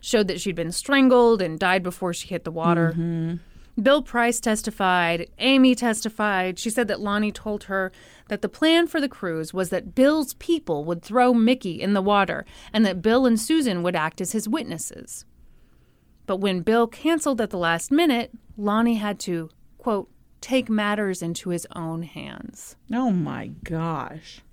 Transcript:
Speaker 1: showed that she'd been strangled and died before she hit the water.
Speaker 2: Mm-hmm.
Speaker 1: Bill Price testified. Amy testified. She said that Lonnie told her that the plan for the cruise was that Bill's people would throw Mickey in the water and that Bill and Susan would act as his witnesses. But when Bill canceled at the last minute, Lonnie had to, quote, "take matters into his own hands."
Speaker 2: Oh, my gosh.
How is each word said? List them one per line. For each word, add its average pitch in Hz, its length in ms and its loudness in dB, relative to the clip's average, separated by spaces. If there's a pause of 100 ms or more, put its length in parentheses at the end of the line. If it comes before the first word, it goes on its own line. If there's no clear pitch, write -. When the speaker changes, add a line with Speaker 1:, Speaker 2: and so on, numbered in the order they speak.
Speaker 1:
showed 214 260 2
that 185 140 -6
she'd 190 140 -4
been 165 160 -6
strangled 247 680 4
and 160 180 -4
died 185 240 2
before 180 300 -4
she - 140 -10
hit 175 160 -8
the 160 80 -8
water. 165 460 2
Speaker 2:
Mm-hmm. 165 380 -2 (460)
Speaker 1:
Bill 269 200 4
Price 240 380 0
testified. 180 880 0 (100)
Amy 262 360 4
testified. 208 840 -2
She 233 100 -4
said 226 200 0
that 196 100 -2
Lonnie 208 320 -2
told 208 340 -8
her 190 260 -4 (360)
that 208 140 -6
the 196 80 -4
plan 330 380 2
for 320 120 -4
the 277 80 -2
cruise 160 460 -6
was 185 160 -2
that - 260 -4
Bill's 294 400 4
people 180 500 -2
would 170 180 -4
throw 247 300 4
Mickey 226 480 2
in 202 120 0
the 196 80 2
water 196 440 0 (280)
and 214 120 4
that 185 160 -2
Bill 233 240 4
and 226 140 4
Susan 240 440 0
would 175 120 0
act 160 240 -2
as 180 140 -6
his 214 160 -4
witnesses. - 760 -8 (1040)
But 190 120 -4
when 190 240 -2
Bill 233 260 2
canceled 294 540 -2
at 214 80 -2
the 202 80 -6
last 165 340 -2
minute, 277 400 2 (260)
Lonnie 220 380 2
had 208 260 -4
to, 165 280 -6 (280)
quote, 202 320 -4 (300)
"take 254 300 -2
matters 208 520 -2
into 170 280 -6
his 175 260 -4
own 165 280 -8
hands." - 720 -16 (180)
Speaker 2:
Oh, 247 180 0
my 147 360 -2 (160)
gosh. 160 800 -8 (120)